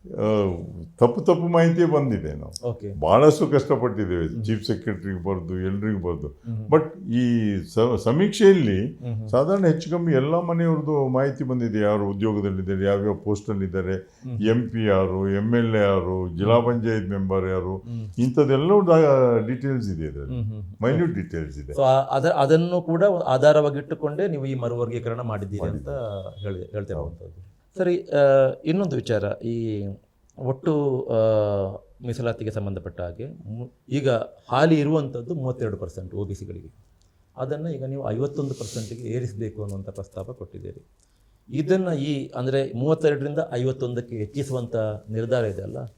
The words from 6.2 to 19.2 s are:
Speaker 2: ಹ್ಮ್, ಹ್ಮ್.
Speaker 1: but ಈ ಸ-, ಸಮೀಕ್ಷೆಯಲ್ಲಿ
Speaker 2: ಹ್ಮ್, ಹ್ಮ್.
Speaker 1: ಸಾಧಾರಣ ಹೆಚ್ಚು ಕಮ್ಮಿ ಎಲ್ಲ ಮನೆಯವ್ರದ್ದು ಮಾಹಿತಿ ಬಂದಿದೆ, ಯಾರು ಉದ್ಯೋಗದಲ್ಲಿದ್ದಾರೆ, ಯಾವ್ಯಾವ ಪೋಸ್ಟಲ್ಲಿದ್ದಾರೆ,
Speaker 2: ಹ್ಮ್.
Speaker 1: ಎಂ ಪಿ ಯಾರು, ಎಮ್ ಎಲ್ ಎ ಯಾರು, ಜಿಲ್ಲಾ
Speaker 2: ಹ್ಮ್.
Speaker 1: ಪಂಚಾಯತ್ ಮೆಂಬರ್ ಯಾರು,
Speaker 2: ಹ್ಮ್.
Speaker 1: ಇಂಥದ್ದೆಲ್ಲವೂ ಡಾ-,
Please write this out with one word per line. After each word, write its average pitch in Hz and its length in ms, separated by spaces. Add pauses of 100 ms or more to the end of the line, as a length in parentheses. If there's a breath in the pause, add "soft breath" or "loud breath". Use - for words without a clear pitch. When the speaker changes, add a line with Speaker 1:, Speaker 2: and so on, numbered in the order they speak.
Speaker 2:
ಹ್ಮ್, 113 300
ಹ್ಮ್. 107 120
Speaker 1:
but 156 440
ಈ 117 500
ಸ-, 113 400
ಸಮೀಕ್ಷೆಯಲ್ಲಿ 160 840
Speaker 2:
ಹ್ಮ್, 123 280
ಹ್ಮ್. 110 140
Speaker 1:
ಸಾಧಾರಣ 170 360
ಹೆಚ್ಚು 165 260
ಕಮ್ಮಿ 170 220
ಎಲ್ಲ 147 260
ಮನೆಯವ್ರದ್ದು 160 680
ಮಾಹಿತಿ 135 360
ಬಂದಿದೆ, 120 360
ಯಾರು 104 300
ಉದ್ಯೋಗದಲ್ಲಿದ್ದಾರೆ, 98 760
ಯಾವ್ಯಾವ 101 280
ಪೋಸ್ಟಲ್ಲಿದ್ದಾರೆ, 95 840
Speaker 2:
ಹ್ಮ್. 110 460
Speaker 1:
ಎಂ 110 280
ಪಿ 110 160
ಯಾರು, 95 440
ಎಮ್ 104 260
ಎಲ್ 113 200
ಎ 107 40
ಯಾರು, 92 580
ಜಿಲ್ಲಾ 104 180
Speaker 2:
ಹ್ಮ್. 120 100
Speaker 1:
ಪಂಚಾಯತ್ 110 440
ಮೆಂಬರ್ 95 400
ಯಾರು, 92 280
Speaker 2:
ಹ್ಮ್. 113 400
Speaker 1:
ಇಂಥದ್ದೆಲ್ಲವೂ 135 640
ಡಾ-, 135 680